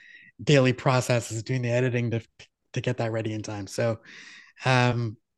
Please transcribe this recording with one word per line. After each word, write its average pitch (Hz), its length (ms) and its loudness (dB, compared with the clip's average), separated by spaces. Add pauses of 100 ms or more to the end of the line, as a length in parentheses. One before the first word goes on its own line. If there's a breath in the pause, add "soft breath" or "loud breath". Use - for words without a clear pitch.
(440 loud breath)
daily 131 300 6
process 127 580 0
is 110 120 -8
doing 127 180 -4
the 120 80 -2
editing 120 420 0
to, 110 100 -2 (520)
to 123 80 -4
get 127 160 -2
that 117 140 -4
ready 110 220 -4
in 107 80 -6
time. 101 260 -10
So, 117 320 -2 (680 loud breath)
um, 123 520 2 (200)